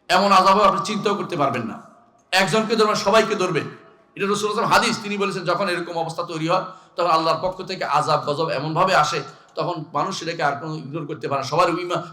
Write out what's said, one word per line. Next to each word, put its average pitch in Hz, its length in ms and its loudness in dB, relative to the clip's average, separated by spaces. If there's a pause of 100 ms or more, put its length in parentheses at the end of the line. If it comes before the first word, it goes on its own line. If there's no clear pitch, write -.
এমন 196 220 4
আযাব 190 260 8
হবে 208 80 6
আপনি 190 180 4
চিন্তাও 214 320 -2
করতে 175 220 -4
পারবেন 123 260 0
না। - 180 -10 (500)
একজনকে 208 440 2
ধরবে, 214 200 4
সবাইকে 202 400 2
ধরবে, 170 240 0
এটা 120 60 -2
রাসূল - 680 -8
সাল্লাল্লাহু 202 40 -2
আলাইহি 202 60 0
ওয়াসাল্লাম 208 360 2
হাদিস, - 220 0
তিনি 208 140 -6
বলেছেন, 185 260 -4
যখন 180 260 0
এরকম 170 300 -4
অবস্থা 160 240 -4
তৈরি 160 240 -6
হয়, 180 160 0 (320)
তখন 175 140 0
আল্লাহর 165 380 2
পক্ষ 185 140 -8
থেকে 165 240 -8
আযাব 147 400 0
গজব 147 240 -2
এমনভাবে 160 460 0
আসে, 151 260 2 (340)
তখন 160 380 -4
মানুষ 160 260 -2
সেটাকে 165 240 -6
আর 143 80 2
কোনো 156 240 -8
ইগনোর 156 320 -10
করতে 147 200 -8
পারে 135 140 -2
না। - 60 -8
সবার 170 220 4
ইমান 170 320 -4 (120)